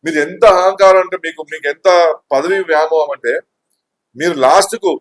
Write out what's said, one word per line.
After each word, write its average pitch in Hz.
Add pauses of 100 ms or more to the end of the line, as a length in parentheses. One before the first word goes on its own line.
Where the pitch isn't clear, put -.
మీరు 156
ఎంత 190 (140)
అహంకారం 190
అంటే 185
మీకు, - (100)
మీకు -
ఎంత - (460)
పదవి 175 (120)
వ్యామోహం 156
అంటే 120 (880)
మీరు 165 (100)
లాస్ట్ 190
కు 185